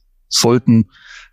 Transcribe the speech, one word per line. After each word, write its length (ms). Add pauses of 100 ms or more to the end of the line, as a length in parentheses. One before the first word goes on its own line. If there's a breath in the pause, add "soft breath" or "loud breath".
(280)
sollten, 640 (420 loud breath)